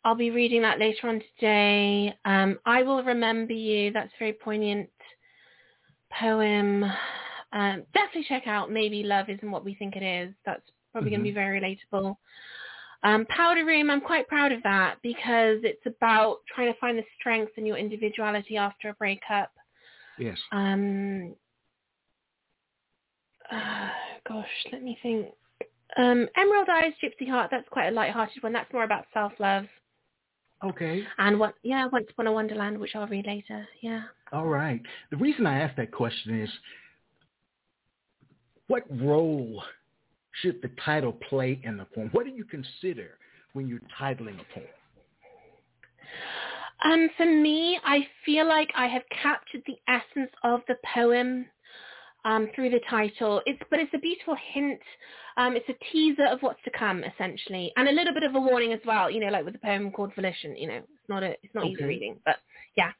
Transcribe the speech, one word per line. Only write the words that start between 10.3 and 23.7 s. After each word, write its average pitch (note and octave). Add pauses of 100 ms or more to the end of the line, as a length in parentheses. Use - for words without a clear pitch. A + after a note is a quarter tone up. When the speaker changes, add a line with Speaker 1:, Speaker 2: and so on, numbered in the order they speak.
Speaker 1:
That's - (300)
probably A3
gonna G#3
be G#3
Speaker 2:
Mm-hmm. G3+
Speaker 1:
very G3 (320)
relatable. G3 (840)
Um, G#3+
Powder E4+
Room, D4+
I'm C#4+
quite C#4+
proud C#4+
of A#3+
that F#3+
because A#3
it's -
about A3 (160)
trying A#3+
to B3
find A#3+
the A3+ (160)
strength A3
in G#3+
your G#3+
individuality G#3+
after G3+
a G#3
breakup. G3+ (680)
Speaker 2:
Yes. A2+ (140)
Speaker 1:
Um, G3 (2250)
uh, G#3+ (380)